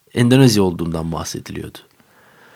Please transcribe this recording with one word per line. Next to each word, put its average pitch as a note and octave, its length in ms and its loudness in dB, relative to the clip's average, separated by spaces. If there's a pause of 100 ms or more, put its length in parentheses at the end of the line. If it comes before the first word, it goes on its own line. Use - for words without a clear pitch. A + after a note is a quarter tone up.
(140)
Endonezya A#2+ 480 4
olduğundan E2 500 -4
bahsediliyordu. - 680 -12 (760)